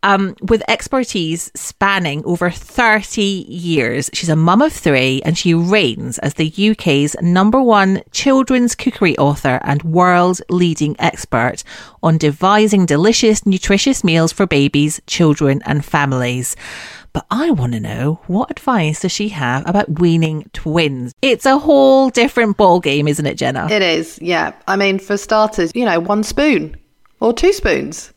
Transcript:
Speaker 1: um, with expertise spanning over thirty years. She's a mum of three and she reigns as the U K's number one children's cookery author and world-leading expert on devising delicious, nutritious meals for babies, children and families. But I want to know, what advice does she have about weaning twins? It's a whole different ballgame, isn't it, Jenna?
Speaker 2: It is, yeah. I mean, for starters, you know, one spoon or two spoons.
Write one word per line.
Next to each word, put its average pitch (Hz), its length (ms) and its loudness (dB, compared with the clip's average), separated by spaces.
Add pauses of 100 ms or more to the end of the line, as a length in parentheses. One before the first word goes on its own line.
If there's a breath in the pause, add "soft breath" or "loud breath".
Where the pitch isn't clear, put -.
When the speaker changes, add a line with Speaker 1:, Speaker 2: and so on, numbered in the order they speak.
Speaker 1:
um, 196 400 0
with 220 280 0
expertise 196 840 -4
spanning 180 680 -2
over 175 260 -2
thirty 208 1000 -2
years. 151 640 -2
She's - 160 -4
a 156 80 4
mum 175 240 4
of 311 100 2
three 131 540 0
and 165 120 0
she 175 160 2
reigns 170 680 0
as - 160 -6
the 160 120 -2
U 202 260 0
K's 147 480 0
number 190 400 2
one 202 400 2 (100)
children's 254 640 2
cookery - 420 -2
author 143 460 0
and 143 200 -2
world-leading 175 1160 0
expert - 680 -4 (360 loud breath)
on 160 160 2
devising 190 680 2
delicious, 208 600 2
nutritious 196 600 0
meals 165 260 2
for 196 160 0
babies, 143 580 0
children 143 600 2
and 143 180 -2
families. 127 720 -2 (560 loud breath)
But - 200 -8
I 294 200 -2
want 123 220 0
to 113 80 -4
know, 123 460 -4
what 190 240 -2
advice 180 500 -2
does 180 100 -4
she 208 180 -4
have 139 380 -4
about 175 320 -2
weaning 165 540 0
twins? 143 600 -4 (100)
It's 262 220 0
a 269 120 4
whole 269 540 4
different 233 440 0
ballgame, 160 540 2
isn't 147 160 -2
it, 135 100 -4
Jenna? 131 340 -4
Speaker 2:
It 208 120 0
is, 165 400 -2
yeah. 160 320 -2 (140)
I 190 100 0
mean, 196 220 0
for 202 180 -4
starters, 214 580 0
you 240 80 -2
know, 180 160 2
one 202 240 -2
spoon 214 540 0 (420)
or 233 140 2
two 349 180 2
spoons. 151 640 -4